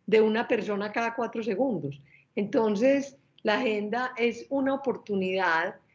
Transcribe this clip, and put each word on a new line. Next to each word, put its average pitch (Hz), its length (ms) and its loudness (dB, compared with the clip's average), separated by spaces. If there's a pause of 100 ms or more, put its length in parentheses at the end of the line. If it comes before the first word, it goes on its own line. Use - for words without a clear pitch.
de 214 140 6
una 220 260 2
persona 208 460 -2
cada 233 220 -2
cuatro 226 280 -4
segundos. 196 580 -2 (340)
Entonces, 226 840 2 (260)
la 214 160 2
agenda 226 580 -2
es 233 340 -2
una 277 240 0
oportunidad, 190 1040 -2 (180)